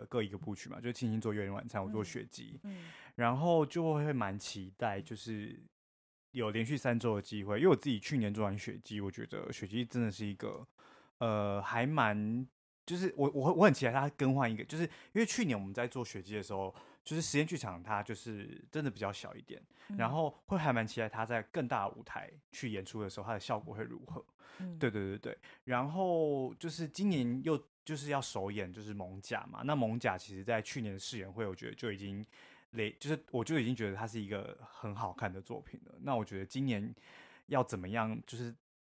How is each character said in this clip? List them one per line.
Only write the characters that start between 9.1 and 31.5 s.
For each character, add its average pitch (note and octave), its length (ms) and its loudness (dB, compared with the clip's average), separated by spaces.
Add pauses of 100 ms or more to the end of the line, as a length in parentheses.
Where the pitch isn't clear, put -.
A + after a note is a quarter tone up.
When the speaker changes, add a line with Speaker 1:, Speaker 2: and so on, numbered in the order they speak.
Speaker 1:
觉 A2+ 140 -8
得 G#2 280 -6
《雪 G#2+ 140 -6
姬》 A2+ 220 0
真 A#2+ 140 0
的 A2 80 2
是 G#2 160 -4
一 G2+ 80 -2
个， G#2+ 320 -8 (540)
呃， G2+ 420 2
还 A#2 240 0
蛮， A#2 600 2 (380)
就 E3+ 100 -4
是 F3+ 220 2
我， C#3+ 160 4
我， D3 220 4
我 E3+ 100 8
很 F#3 80 12
期 C3 140 2
待 A#2 60 4
它 C3+ 180 4
更 C3 240 4
换 B2+ 180 4
一 - 20 0
个， G#2 100 -6
就 D3+ 120 -8
是 E3 80 2
因 D#3+ 60 -4 (240)
为 A3+ 100 6
去 A3 220 2
年 A#2+ 120 2
我 G2 60 -2
们 G2 80 -6
在 B2 160 0
做 B2 180 -2
《雪 - 140 -6
姬》 G2 160 -8
的 G#2 60 -2
时 G2 100 -6
候， F#2+ 220 -2 (280)
就 D#3 140 -4
是 E3 60 2
实 C#3+ 160 2
验 D#3 80 4
剧 E3+ 100 -4
场 F2+ 260 -6
它 G#2 200 0
就 A2 120 -4
是 - 560 -10
真 D3+ 140 -2
的 C3+ 60 2
比 G2+ 100 -10
较 G2+ 100 2
小 F#2 240 -8
一 E2 60 -14
点， - 220 -14 (260)
Speaker 2:
嗯。 G#3 80 -6
Speaker 1:
然 A2+ 140 2
后 D3+ 340 0
会 G3 140 0
还 D3+ 160 4
蛮 A2+ 120 4
期 A#2 140 -4
待 A2 80 2
它 A2 160 -2
在 A#2 200 0
更 D3 220 -2
大 G#2 220 0
的 - 60 -6
舞 A2+ 80 -14
台 - 280 -10 (220)
去 - 160 -6
演 G2 160 -4
出 A2 180 -6
的 G2 60 -2
时 - 100 -8
候， G2 60 -6
它 A#2 80 -2
的 G#2 80 -2
效 A2+ 180 0
果 G#2+ 160 -8
会 G#2+ 80 -6
如 A#2+ 220 -8
何。 D#3+ 180 -10 (360)
Speaker 2:
嗯。 F3 200 -8
Speaker 1:
对， C#3 120 4
对， G2+ 280 -2
对， - 0 -
对。 A#2 200 -8 (260)
然 B2+ 260 0
后 D#3 640 2
就 - 140 -6
是 E3 200 -4
今 G3 220 2
年 C3 340 2
又 D#3 180 2 (220)
就 D#3 100 -4
是 D3 140 -6
要 C#3+ 120 2
首 G2+ 300 -2
演 G2 220 -4
就 G#2+ 80 -12
是 G#2 140 -8
蒙 F#2+ 260 -8
甲 - 300 -2
嘛， - 140 -12
那 D3 120 2
蒙 A#2 220 2
甲 G#2+ 180 2
其 G2 180 -10
实 F#2+ 80 -8
在 A2 200 2
去 - 180 -6
年 G#2 140 -2
的 F#2+ 40 -8
试 A2+ 200 -6
演 F#2+ 120 -8
会 A2 160 -4
我 F#2+ 80 -2